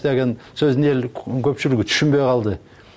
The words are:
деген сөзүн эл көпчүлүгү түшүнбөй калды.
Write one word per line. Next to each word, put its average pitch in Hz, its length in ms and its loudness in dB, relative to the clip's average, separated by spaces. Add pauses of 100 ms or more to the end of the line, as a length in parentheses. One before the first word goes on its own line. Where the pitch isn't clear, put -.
деген 127 340 0 (180)
сөзүн 147 300 2
эл 135 240 2
көпчүлүгү 123 720 -2
түшүнбөй 143 360 0
калды. 123 380 0 (400)